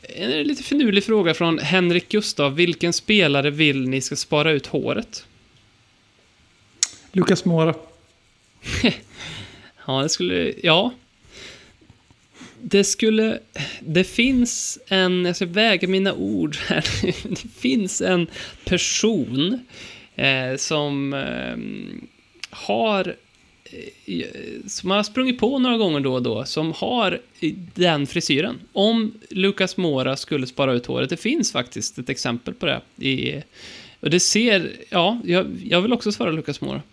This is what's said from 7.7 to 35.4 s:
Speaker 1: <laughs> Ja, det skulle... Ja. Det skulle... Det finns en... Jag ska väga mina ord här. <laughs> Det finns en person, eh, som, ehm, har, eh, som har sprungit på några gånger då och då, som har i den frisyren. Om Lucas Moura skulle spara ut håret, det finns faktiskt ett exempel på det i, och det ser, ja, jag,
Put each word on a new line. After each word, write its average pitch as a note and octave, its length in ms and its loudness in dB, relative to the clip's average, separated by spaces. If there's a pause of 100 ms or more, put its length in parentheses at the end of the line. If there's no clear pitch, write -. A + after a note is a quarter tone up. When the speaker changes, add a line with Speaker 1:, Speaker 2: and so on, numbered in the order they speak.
Speaker 1:
<laughs> A#3+ 100 2 (920)
Ja, C3+ 160 0
det D3+ 60 0
skulle... F3+ 440 0 (100)
Ja. F3+ 320 2 (1700)
Det G3+ 220 4
skulle... A3 540 2 (420)
Det D#3+ 240 2
finns A#3+ 760 2 (100)
en... F#3 360 2
Jag F3 120 0
ska G3 100 -2
väga F#3 420 2
mina F#3+ 260 2
ord F3+ 420 -2 (100)
här. E3 180 0 (180)
<laughs> - 260 -4
Det - 200 -6 (100)
finns B3 420 0
en F3+ 260 2 (380)
person, F3 960 0 (560)
eh, C3 400 0
som, C#3+ 580 -2
ehm, G#2 920 -8 (440)
har, G#3+ 640 -2 (920)
eh, E3+ 200 -6 (400)
som F#3 240 -6
har G#3 120 2
sprungit B3 380 0
på C4 180 0
några B3+ 180 2
gånger F3 240 2
då C3+ 140 0
och B2+ 80 0
då, A#2 220 -2
som D#3+ 280 -2
har A3+ 480 0 (200)
i D#3 140 -2 (200)
den D#3+ 320 2
frisyren. E3+ 540 0 (120)
Om A3 400 2 (180)
Lucas F#3+ 460 0
Moura C3+ 400 0
skulle C3+ 300 -4
spara C3+ 260 0
ut A#2+ 140 0
håret, C3 240 -2
det E3+ 60 -2
finns C#4+ 360 0
faktiskt - 460 -6
ett B2 100 -8
exempel B2+ 460 -6
på - 120 -6
det - 140 -2 (160)
i, C3+ 460 -2 (580)
och - 100 -2
det F3 100 4
ser, G#3 520 2 (160)
ja, G3+ 360 2
jag, F3 220 2 (180)